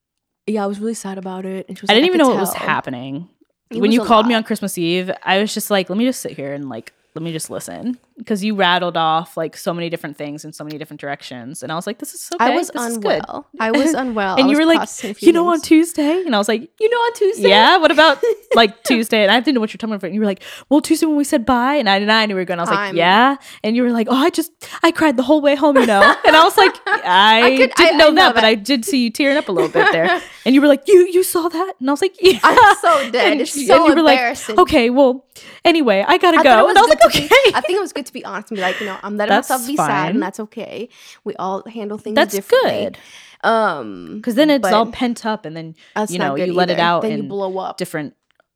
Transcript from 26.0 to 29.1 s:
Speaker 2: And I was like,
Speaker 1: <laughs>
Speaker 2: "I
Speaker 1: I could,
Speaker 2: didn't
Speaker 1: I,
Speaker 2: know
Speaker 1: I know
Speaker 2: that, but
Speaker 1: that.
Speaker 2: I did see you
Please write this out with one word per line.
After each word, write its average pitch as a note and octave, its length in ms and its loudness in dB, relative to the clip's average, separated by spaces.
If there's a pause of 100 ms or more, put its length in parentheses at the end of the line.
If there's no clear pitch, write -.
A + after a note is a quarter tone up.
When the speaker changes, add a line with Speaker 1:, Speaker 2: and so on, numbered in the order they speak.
Speaker 2:
And D#4 100 4
I D#4+ 80 8
was F#4 140 2
like, G4 240 4
Speaker 1:
<laughs> - 60 -8
Speaker 2:
"I G#3+ 560 4
Speaker 1:
I C4 140 4
could, C4 180 4
Speaker 2:
didn't E4 200 4
Speaker 1:
I, - 20 0
Speaker 2:
know D#4+ 100 6
Speaker 1:
I - 20 8
know D4+ 60 2
Speaker 2:
that, E4 200 4
but A3+ 60 2
Speaker 1:
that. A3 60 4
Speaker 2:
I A3 80 4
did A3+ 300 -4
see C4 180 -2
you A#3 80 -2